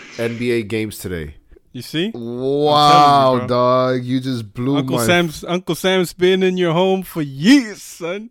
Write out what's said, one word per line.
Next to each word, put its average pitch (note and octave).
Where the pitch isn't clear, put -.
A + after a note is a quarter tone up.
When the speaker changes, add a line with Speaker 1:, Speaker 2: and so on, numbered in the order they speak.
Speaker 1:
"N A#2
B A#2+
A A#2
games A2
today." E2
Speaker 2:
You B2+
see? E3
Speaker 1:
Wow, B2+
Speaker 2:
I'm D3
telling C#3+
you, B2
bro. B2
Speaker 1:
dog, B2+
you B2+
just B2
blew C3
Speaker 2:
Uncle C3
Speaker 1:
my A#2
Speaker 2:
Sam's, F3
Uncle F3
Sam's F#3
been F#3
in F#3
your F3
home F#3+
for E3+
years, F#3+
son. G3